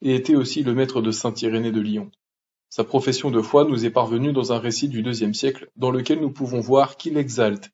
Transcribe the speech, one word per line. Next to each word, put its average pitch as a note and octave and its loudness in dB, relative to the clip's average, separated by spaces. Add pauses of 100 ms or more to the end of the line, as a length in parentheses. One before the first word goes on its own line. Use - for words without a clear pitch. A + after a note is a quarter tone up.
et C3 2
était C3 4
aussi C3+ 0
le B2 0
maître B2+ 0
de A2 0
saint A2 -4
Irénée A2+ -2
de A2 0
Lyon. G#2 -4 (560)
Sa - -4
profession C3+ 0
de A#2 2
foi C#3+ 4
nous B2 0
est A#2 0
parvenue B2 0
dans A#2+ 0
un A#2 0
récit A#2+ -4
du A#2 -4
deuxième A2 -2
siècle, - -4
dans B2+ 0
lequel C3 0
nous C#3 -2
pouvons B2 -4
voir C3+ 2
qu'il D#3+ -4
exalte A2+ 0